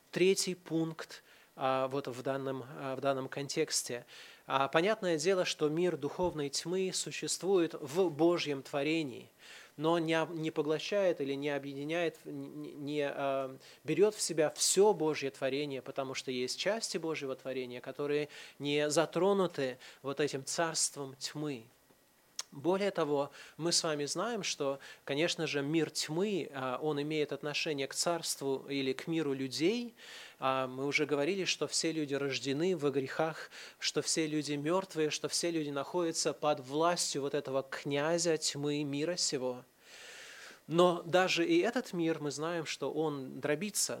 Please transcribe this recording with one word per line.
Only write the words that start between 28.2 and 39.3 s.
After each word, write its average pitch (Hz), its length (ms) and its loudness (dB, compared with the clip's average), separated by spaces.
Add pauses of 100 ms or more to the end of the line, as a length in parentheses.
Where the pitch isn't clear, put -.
или 135 240 0
к - 140 -6
миру 160 260 0
людей. 151 640 0 (440)
А, 131 280 2
мы 127 180 -6
уже 143 220 2
говорили, 151 400 2
что - 200 0
все 160 260 0
люди 151 200 -2
рождены 139 640 0
во 143 140 0
грехах, 143 600 -2 (280)
что - 240 -2
все 160 240 2
люди 151 260 0
мёртвые, 156 560 0
что 147 200 -4
все 170 220 0
люди 156 200 0
находятся 160 640 0
под 147 260 0
властью 151 640 0
вот 139 100 -2
этого 135 300 -2
князя 160 720 0
тьмы 147 480 0
мира 147 320 -2
сего. 127 480 -2 (1040)